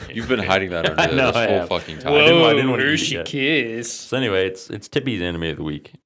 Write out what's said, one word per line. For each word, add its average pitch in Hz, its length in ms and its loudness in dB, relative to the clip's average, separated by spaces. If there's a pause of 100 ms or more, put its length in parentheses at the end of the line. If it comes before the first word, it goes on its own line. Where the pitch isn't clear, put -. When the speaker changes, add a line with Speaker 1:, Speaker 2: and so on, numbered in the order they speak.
(120)
Speaker 1:
You've 117 160 -8
been 123 120 0
hiding 95 300 0
that 82 160 -2
Speaker 2:
<laughs> 78 40 2
Speaker 1:
under - 100 -2
Speaker 2:
I - 60 4
Speaker 1:
there 80 100 -2
Speaker 2:
know 131 120 2
Speaker 1:
this 113 80 0
Speaker 2:
I 117 100 2
Speaker 1:
whole 101 140 2
Speaker 2:
have. 85 80 -6
Speaker 1:
fucking 80 320 -6
time. 147 120 -2
Speaker 2:
I 147 60 6
didn't, 165 200 8
I - 20 6
Speaker 3:
Whoa, 156 140 6
Speaker 2:
didn't 131 180 2
wanna 123 100 0
eat 135 40 0
it 147 40 2
Speaker 3:
Hershey 151 240 -2
Speaker 2:
yet. 85 120 -6
Speaker 3:
Kiss. 127 680 -2
Speaker 2:
So - 240 -6
anyway, 98 320 0
it's, - 200 -10
it's 104 200 -12
Tippy's 127 340 -2
Anime 85 220 -4
of 78 140 -4
the 78 40 -8
Week. 76 300 -8 (140)